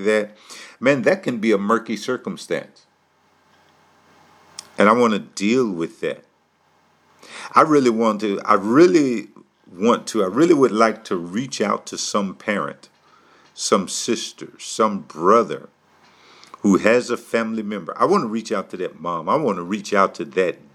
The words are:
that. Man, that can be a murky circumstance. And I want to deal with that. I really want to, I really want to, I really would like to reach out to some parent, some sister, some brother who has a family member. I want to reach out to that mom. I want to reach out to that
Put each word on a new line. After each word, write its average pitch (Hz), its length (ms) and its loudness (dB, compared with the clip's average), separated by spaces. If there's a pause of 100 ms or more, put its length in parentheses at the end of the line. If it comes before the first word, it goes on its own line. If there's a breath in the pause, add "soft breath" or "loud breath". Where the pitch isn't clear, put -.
that. 104 320 -2 (420 loud breath)
Man, 131 240 0
that 180 200 0
can 123 160 -4
be 110 140 2
a 98 60 4
murky 110 380 -2
circumstance. - 880 -8 (1900)
And 101 100 4
I 107 60 6
want 117 220 2
to 95 40 -2
deal 110 480 -2
with 82 360 -8
that. 73 220 -6 (1300 loud breath)
I 139 80 8
really 147 260 4
want 110 320 0
to, 104 220 -4
I 107 120 2
really 131 760 4 (380)
want 101 420 0
to, 107 140 0
I 92 40 2
really 147 260 4
would 135 180 4
like 110 340 2
to 98 120 -6
reach 98 460 -6
out 104 240 -4
to 92 100 -12
some 98 380 -4
parent, 90 560 -6 (640 soft breath)
some 98 340 -2
sister, - 720 -8
some 104 400 -2
brother 85 720 0 (880 loud breath)
who 95 180 4
has 113 320 2
a 117 80 -4
family 113 440 -6
member. 101 380 -10
I 123 60 2
want 185 160 2
to 120 40 -4
reach 110 240 -6
out 98 200 -6
to 92 80 -12
that 90 200 -8
mom. 82 300 -8
I 117 80 0
want 123 200 -2
to 87 60 -8
reach 98 300 -8
out 98 220 2
to 87 100 -8
that 87 320 -2 (180)